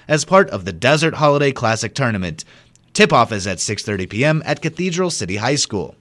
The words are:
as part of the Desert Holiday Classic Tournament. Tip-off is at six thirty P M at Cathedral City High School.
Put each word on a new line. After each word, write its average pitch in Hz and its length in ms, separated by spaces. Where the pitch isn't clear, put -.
as 151 160
part 190 260
of 196 140
the 98 80
Desert 147 420
Holiday 143 380
Classic 113 420
Tournament. 95 500
Tip-off 147 380
is 101 160
at 92 140
six - 240
thirty 95 240
P 104 160
M 156 200
at 147 180
Cathedral 175 480
City 95 260
High 117 180
School. 98 460